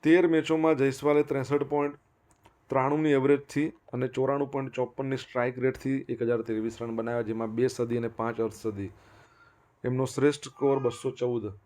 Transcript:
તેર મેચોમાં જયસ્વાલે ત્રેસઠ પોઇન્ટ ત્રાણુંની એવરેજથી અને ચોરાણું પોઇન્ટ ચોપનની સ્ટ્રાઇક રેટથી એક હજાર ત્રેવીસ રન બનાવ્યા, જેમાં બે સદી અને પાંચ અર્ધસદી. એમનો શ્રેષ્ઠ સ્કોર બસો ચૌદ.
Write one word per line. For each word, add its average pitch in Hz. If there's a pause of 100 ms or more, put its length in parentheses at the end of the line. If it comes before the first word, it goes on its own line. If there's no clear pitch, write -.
તેર 175
મેચોમાં 160
જયસ્વાલે 143
ત્રેસઠ 139
પોઇન્ટ 143 (720)
ત્રાણુંની 143
એવરેજથી 143 (200)
અને 123
ચોરાણું 135
પોઇન્ટ 135
ચોપનની 131
સ્ટ્રાઇક 123
રેટથી 131
એક 123
હજાર 117
ત્રેવીસ 113
રન 117
બનાવ્યા, 117
જેમાં 113
બે 123
સદી 120
અને 117
પાંચ 113
અર્ધસદી. 101 (920)
એમનો 127
શ્રેષ્ઠ 143
સ્કોર 139
બસો 123
ચૌદ. 120 (120)